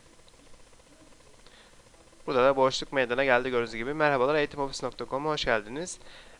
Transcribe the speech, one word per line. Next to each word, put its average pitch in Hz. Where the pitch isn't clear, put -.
Burada 131
da 135
boşluk 131
meydana 127
geldi 127
gördüğünüz 117
gibi. 120
Merhabalar, 147
eğitim 147
ofis 139
nokta 123
com'a 139
hoş 151
geldiniz. 123